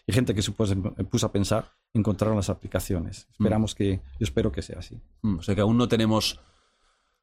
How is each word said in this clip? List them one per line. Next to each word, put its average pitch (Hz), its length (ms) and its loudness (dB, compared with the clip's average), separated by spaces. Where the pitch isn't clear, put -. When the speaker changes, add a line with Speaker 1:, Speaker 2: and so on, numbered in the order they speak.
Speaker 1:
y 104 60 -2
gente 123 220 2
que 101 80 0
se - 100 -2
puso, 101 220 0
puso 113 160 0
a 104 60 -2
pensar, 101 380 0
encontraron 107 420 2
las 101 140 0
aplicaciones. 92 800 -4
Speaker 2:
Mm. 110 60 2
Speaker 1:
Esperamos 107 300 2
que, 98 280 0
yo 113 40 -2
espero 110 280 0
que 98 80 -8
sea - 200 -10
así. 117 200 -16
Speaker 2:
Mm, 98 160 0
o 85 40 -12
sea 101 120 0
que 101 80 2
aún 113 160 4
no 120 100 2
tenemos 110 500 2